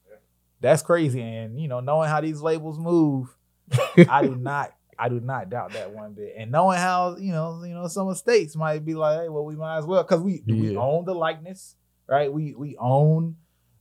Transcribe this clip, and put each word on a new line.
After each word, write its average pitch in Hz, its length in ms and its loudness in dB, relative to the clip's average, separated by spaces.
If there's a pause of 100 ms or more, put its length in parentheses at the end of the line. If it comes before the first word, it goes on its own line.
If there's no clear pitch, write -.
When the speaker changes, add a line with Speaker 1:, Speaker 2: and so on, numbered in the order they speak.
(600)
Speaker 1:
That's 151 200 4
crazy. 151 400 2
And, 113 380 -8
you 160 80 -6
know, 123 120 -4
knowing 151 300 0
how 151 120 0
these 156 200 -6
labels 160 380 -2
move, 160 560 2 (340)
Speaker 2:
<laughs> - 380 8
Speaker 1:
I - 180 4
do 131 100 0
not, 135 380 -4 (240)
I 120 120 -2
do 123 100 -4
not 117 300 -6
doubt 104 240 -8
that 101 200 -8
one 107 200 -14
bit. 104 240 -14
And 110 140 -10
knowing 180 260 2
how, 180 400 -2
you 196 140 -6
know, 165 320 -6
you 175 100 -12
know, 175 140 -8
some 190 220 -4
estates 180 460 2
might 156 300 -2
be 160 100 -4
like, 156 260 2
"Hey, 170 80 -4
well, 151 160 -4
we 151 100 -10
might 160 220 -6
as 151 80 -4
well," 180 180 2
'cause 165 180 2
we, 180 260 -2
we 110 260 2
Speaker 2:
Yeah. 101 60 -2
Speaker 1:
own 151 260 0
the 185 100 -2
likeness, 165 600 -6 (320)
right? 139 240 2
We, 151 240 -4
we 143 220 -10
own 156 580 2 (460)